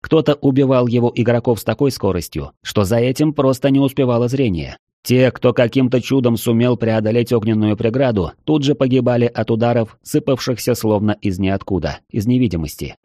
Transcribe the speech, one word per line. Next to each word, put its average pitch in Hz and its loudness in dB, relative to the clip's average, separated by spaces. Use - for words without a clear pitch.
Кто-то 156 0
убивал 131 2
его 120 0
игроков 120 0
с - -16
такой 131 -2
скоростью, 87 -6
что - -2
за 101 0
этим 131 0
просто 135 0
не 135 4
успевало 123 2
зрение. 110 -2
Те, 127 4
кто 123 0
каким-то 127 2
чудом 120 0
сумел 120 0
преодолеть 113 0
огненную 107 2
преграду, 113 0
тут 151 0
же 143 2
погибали 123 2
от 113 -4
ударов, 117 0
сыпавшихся 131 -2
словно 107 0
из 95 -4
ниоткуда, 95 -2
из 104 -4
невидимости. 87 -2